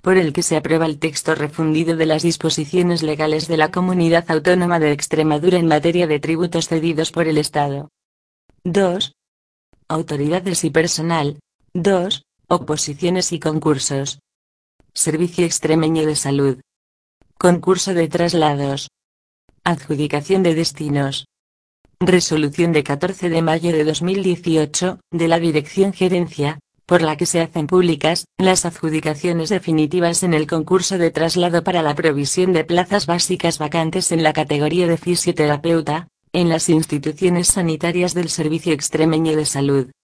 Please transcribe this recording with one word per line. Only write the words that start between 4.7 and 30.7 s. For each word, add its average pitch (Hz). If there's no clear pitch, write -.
de 151
Extremadura 156
en 170
materia 165
de 147
tributos 170
cedidos 160
por 170
el 156
Estado. 143
Dos. 185
Autoridades 160
y 185
personal. 160
Dos. 185
Oposiciones 175
y 156
concursos. 147
Servicio 170
Extremeño 160
de 151
Salud. 139
Concurso 180
de 165
traslados. 151
Adjudicación 151
de 165
destinos. 143
Resolución 170
de 151
catorce 175
de 165
mayo 165
de 156
dos 151
mil 190
dieciocho, 170
de 170
la 170
Dirección 165
Gerencia, 170
por 175
la 156
que 170
se 170
hacen 165
públicas 170
las 185
adjudicaciones 160
definitivas 170
en 175
el 151
concurso 180